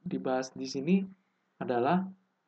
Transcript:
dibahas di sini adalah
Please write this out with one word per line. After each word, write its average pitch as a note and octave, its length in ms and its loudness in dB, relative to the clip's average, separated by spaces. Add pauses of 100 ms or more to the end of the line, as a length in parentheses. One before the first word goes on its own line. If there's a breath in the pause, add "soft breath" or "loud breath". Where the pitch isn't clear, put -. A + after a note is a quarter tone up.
dibahas C3 560 -2
di C3 80 -6
sini D#3+ 400 2 (560)
adalah B2+ 400 2 (460)